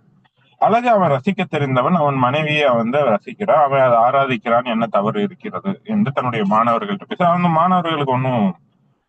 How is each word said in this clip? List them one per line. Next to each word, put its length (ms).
அழகை 340
அவன் 180
ரசிக்க 340
தெரிந்தவன், 500
அவன் 200
மனைவியை 560
வந்து 280
ரசிக்கிறான், 640
அவன் 160
அதை 180
ஆராதிக்கிறான், 640
என்ன 220
தவறு 360
இருக்கிறது 600
என்று 280
தன்னுடைய 440
மாணவர்கள்ட்ட 480
பேச, 260
அந்த 180
மாணவர்களுக்கு 640
ஒண்ணும் 440